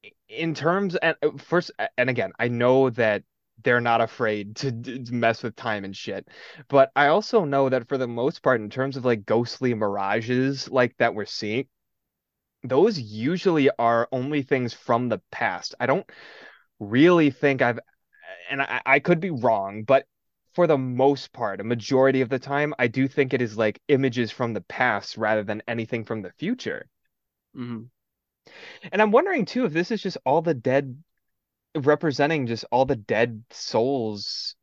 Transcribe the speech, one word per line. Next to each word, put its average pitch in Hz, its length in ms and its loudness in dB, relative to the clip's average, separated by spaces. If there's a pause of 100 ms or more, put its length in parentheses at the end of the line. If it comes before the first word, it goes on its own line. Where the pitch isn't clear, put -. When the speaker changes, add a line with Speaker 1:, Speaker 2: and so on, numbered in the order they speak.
Speaker 1:
i-, - 80 -20 (160)
in 151 260 -4
terms, 180 420 -2
and, 165 260 0
uh, 151 160 2
first, 175 400 -2
a-, 107 100 -4 (100)
and 127 120 2
again, 113 280 -2
I 120 100 0
know 123 420 4
that 110 340 0 (400)
they're 123 160 4
not 117 200 2
afraid 107 560 -2
to 135 140 -4
d-, 120 340 -10
to 120 100 -8
mess 117 280 0
with 113 140 -8
time 107 280 -6
and 98 120 -10
shit, - 320 -10 (400)
but 135 260 4
I 143 140 4
also 190 360 2
know 139 240 2
that 123 200 -2
for 139 100 -2
the 127 100 -2
most 120 340 -2
part, 127 180 2
in 107 100 -8
terms 131 260 -4
of, 123 80 -8
like, 117 220 2
ghostly 120 480 0
mirages, 110 960 -2
like, 123 280 2
that 117 160 2
we're 104 120 -6
seeing, 110 400 -6 (960)
those 160 380 2
usually 135 800 0
are 117 340 2
only 135 300 -2
things 127 320 -2
from 120 340 0
the 110 120 -2 (100)
past. 92 500 -6
I 123 60 -2
don't 131 220 -2 (720)
really 143 500 4
think 135 320 0
I've, 120 180 0 (720)
and 139 120 -4
I, 127 240 -6
I 139 140 6
could 170 200 2
be 185 100 -4
wrong, 110 540 -2
but 135 220 4 (480)
for 175 120 2
the 151 120 4
most 131 540 0
part, 101 280 -6
a 101 40 -10
majority 131 580 2
of 117 80 -2
the 131 80 -2
time, 143 400 -4
I 123 100 2
do 131 200 0
think 135 260 0
it 123 80 0
is, 104 160 -6
like, 107 300 0
images 127 440 2
from 117 220 -4
the 101 80 -4
past - 540 -2
rather 107 280 0
than 107 240 -6
anything 117 360 -4
from 110 180 -6
the 92 160 -12
future. 165 500 -6 (680)
Speaker 2:
Mm-hmm. 120 260 -10 (1080)
Speaker 1:
And 196 100 0
I'm 214 80 4
wondering, 302 340 2
too, 254 200 -4
if 165 80 -2
this 170 180 -2
is 214 120 -4
just 190 220 -6
all 151 180 2
the 160 120 0
dead, 131 480 -2 (720)
representing 147 680 2
just 113 240 -4
all 127 140 2
the 135 120 0
dead 110 540 -2
souls. 113 1120 -4